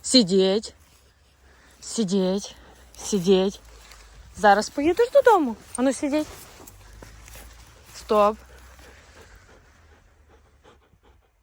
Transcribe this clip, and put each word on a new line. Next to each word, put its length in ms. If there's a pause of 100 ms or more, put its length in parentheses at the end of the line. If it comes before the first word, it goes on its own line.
Сидеть. 720 (1040)
Сидеть. 760 (420)
Сидеть. 640 (760)
Зараз 340
поїдеш 400
додому. 460 (200)
Ану, 160
сидеть. 360 (1700)
Стоп. 440 (3000)